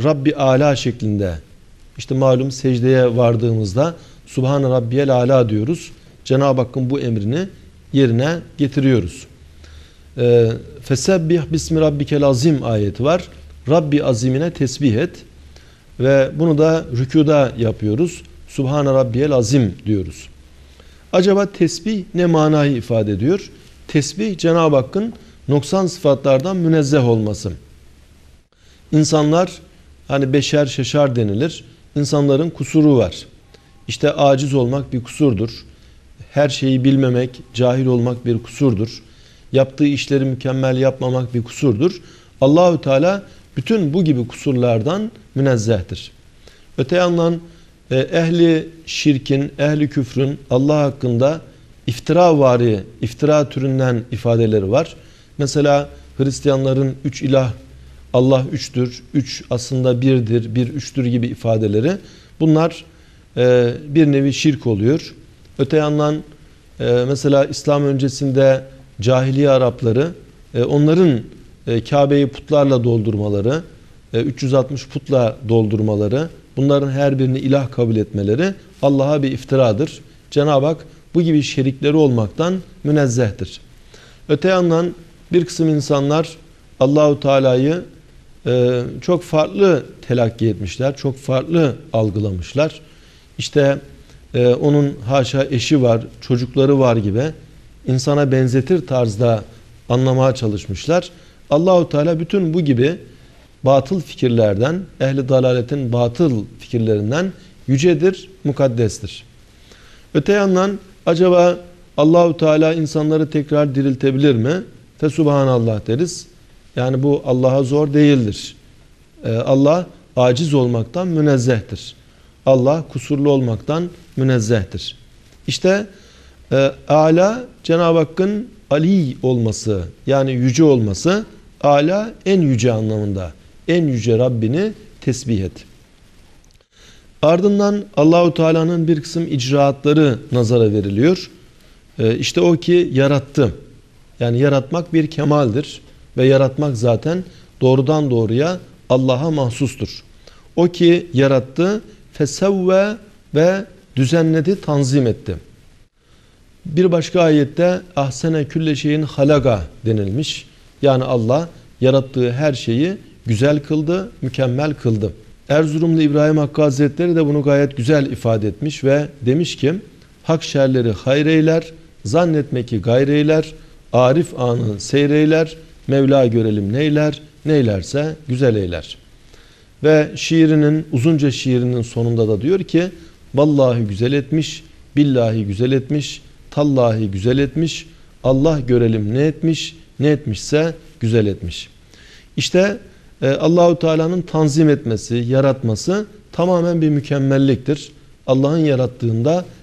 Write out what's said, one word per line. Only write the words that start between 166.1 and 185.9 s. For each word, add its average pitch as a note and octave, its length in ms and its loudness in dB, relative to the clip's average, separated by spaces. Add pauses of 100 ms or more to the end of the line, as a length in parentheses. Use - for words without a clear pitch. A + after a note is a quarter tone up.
Hakkı D3+ 240 -2
Hazretleri D3 540 0
de D#3 100 2
bunu D3 160 0
gayet C#3 360 0
güzel C3+ 280 2
ifade A2+ 420 -2
etmiş C#3+ 360 -8
ve C#3 240 2 (140)
demiş C3+ 340 0
ki, C#3+ 180 -2 (500)
"Hak D#3+ 200 -2
şerleri C3 480 0
hayreyler, D#3 720 2 (400)
zannetme D3 600 0
ki A2 160 -4
gayreyler, D3 720 2 (400)
arif B2+ 460 2
anı A#2+ 400 -4
seyreyler, D3+ 760 0 (320)
Mevla C#3 380 4
görelim A2 480 0
neyler, D3+ 480 -2 (240)
neylerse C#3+ 680 -2 (120)
güzel B2+ 280 0
eyler." F2 420 -6 (840)
Ve D3+ 320 2
şiirinin, D#3 760 2
uzunca C#3+ 400 0
şiirinin B2 500 -2
sonunda A#2 460 -2
da G#2+ 140 -2
diyor F3+ 180 0
ki, F3 240 -2 (520)
"Vallahi C3+ 480 2
güzel G#2+ 300 -2
etmiş, D3 500 -4 (320)
billahi A#2+ 500 2
güzel G#2+ 260 -2
etmiş, C3+ 500 -4 (300)